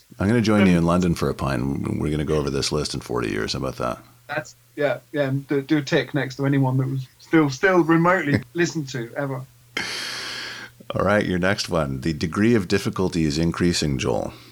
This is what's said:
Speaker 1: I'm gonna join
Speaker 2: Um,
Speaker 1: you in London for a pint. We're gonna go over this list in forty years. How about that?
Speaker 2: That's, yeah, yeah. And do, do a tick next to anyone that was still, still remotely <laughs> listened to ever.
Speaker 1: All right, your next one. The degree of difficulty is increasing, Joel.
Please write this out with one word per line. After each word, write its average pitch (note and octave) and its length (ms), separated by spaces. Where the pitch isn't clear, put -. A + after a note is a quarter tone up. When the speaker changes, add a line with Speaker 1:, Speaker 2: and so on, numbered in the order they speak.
Speaker 1:
I'm G2 80
gonna A#2+ 120
join G#2 220
Speaker 2:
Um, F#2+ 60
Speaker 1:
you F2 100
in E2+ 80
London F2 300
for D2 120
a C2+ 60
pint. C#2 640
We're D#2 140
gonna D2+ 120
go D2+ 120
over C#2+ 140
this C2+ 200
list D2 240
in D2 60
forty A#1+ 320
years. G#1 220
How C2+ 40
about C2 200
that? A#1+ 200
Speaker 2:
That's, D3+ 260
yeah, C#3 220
yeah. D3 180
And C#3 200
do, C#3+ 120
do D3 180
a C#3 40
tick C3+ 320
next C3 220
to C#3 100
anyone C3+ 300
that C3 100
was C3+ 180
still, D#3 320
still F3+ 320
remotely E3 680
<laughs> - 60
listened E3 360
to A#2 260
ever. C3+ 260
Speaker 1:
All - 100
right, G2+ 220
your F2+ 120
next F#2+ 300
one. C#2+ 340
The E2 100
degree F#2+ 420
of F#2+ 140
difficulty F#2+ 560
is D2+ 140
increasing, E2 600
Joel. G#1 340